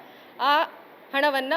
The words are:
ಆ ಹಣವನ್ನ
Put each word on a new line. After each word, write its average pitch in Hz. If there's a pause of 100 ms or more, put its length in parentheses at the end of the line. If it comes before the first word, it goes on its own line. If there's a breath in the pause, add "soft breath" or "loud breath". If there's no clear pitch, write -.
(400 loud breath)
ಆ 285 (500)
ಹಣವನ್ನ 277